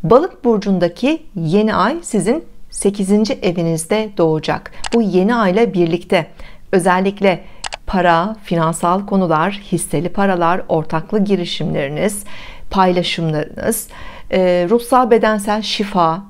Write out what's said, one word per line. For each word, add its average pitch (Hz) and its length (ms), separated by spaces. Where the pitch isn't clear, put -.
Balık 262 420
burcundaki 202 760
yeni 196 380
ay 214 280
sizin 226 420
sekizinci 202 640
evinizde 175 840
doğacak. 156 540
Bu 233 80
yeni 190 320
ayla 208 400
birlikte 170 520
özellikle 190 720
para, 180 540
finansal 170 640
konular, 190 540
hisseli 180 360
paralar, 180 600
ortaklı 165 560
girişimleriniz, 170 1000
paylaşımlarınız, 175 1160
e, 180 380
ruhsal 240 400
bedensel 220 520
şifa 185 680